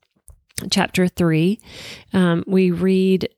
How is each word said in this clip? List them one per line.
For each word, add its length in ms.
chapter 360
three, 540
um, 320
we 240
read, 680